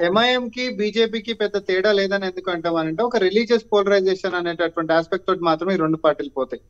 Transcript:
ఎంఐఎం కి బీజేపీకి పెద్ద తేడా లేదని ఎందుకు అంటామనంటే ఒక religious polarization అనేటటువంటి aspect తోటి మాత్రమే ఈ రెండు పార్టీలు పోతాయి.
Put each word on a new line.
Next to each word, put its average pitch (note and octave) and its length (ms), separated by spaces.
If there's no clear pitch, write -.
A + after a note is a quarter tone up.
ఎంఐఎం A#3+ 460
కి B3 260
బీజేపీకి A3 580
పెద్ద G#3 240
తేడా F#3+ 340
లేదని G3 340
ఎందుకు F3+ 260
అంటామనంటే E3 520
ఒక A#3+ 140
religious A3 460
polarization F#3+ 640
అనేటటువంటి E3+ 580
aspect E3 340
తోటి F3+ 120
మాత్రమే E3+ 340
ఈ F3+ 40
రెండు D#3+ 200
పార్టీలు D3 320
పోతాయి. B2+ 400